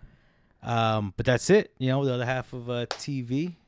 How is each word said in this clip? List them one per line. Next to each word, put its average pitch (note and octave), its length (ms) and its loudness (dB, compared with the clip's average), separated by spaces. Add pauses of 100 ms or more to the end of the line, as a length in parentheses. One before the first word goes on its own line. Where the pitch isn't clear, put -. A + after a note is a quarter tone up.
(640)
Um, A2 540 0
but A2+ 100 -2
that's B2+ 240 2
it. G3+ 280 6
You B2+ 100 0
know, C3+ 160 0
the B2+ 100 0
other B2 120 -2
half B2+ 260 -4
of, A#2+ 180 -10
uh, A#2+ 180 -2
T C3+ 340 -6
V D3 340 -4 (120)